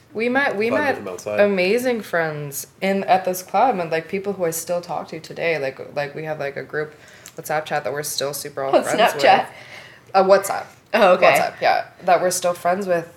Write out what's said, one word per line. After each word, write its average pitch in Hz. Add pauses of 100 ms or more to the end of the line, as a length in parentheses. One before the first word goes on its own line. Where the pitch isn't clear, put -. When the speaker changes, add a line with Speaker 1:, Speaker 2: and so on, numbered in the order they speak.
(120)
Speaker 1:
We 226
met, 254
we 214
Speaker 2:
vibe -
with -
Speaker 1:
met 277
Speaker 2:
them -
outside. 208
Speaker 1:
amazing 202
friends 151 (160)
in, 196
at 190
this 180
club, 208
and, 170
like, 165
people 196
who 185
I 165
still 175
talk 170
to 160
today. 160
Like, 135
like, 143
we 156
have, 156
like, 143
a 135
group 151 (400)
WhatsApp 156
chat 151
that 135
we're 147
still 143
super 143
all 139
Speaker 3:
Oh, 254
Speaker 1:
friends 156 (140)
Speaker 3:
Snapchat? -
Speaker 1:
with. -
A 190
WhatsApp. 196 (260)
Speaker 3:
Oh, 196
okay. 175
Speaker 1:
WhatsApp, 147
yeah. 120 (180)
That 175
we're 180
still 175
friends 185
with, 170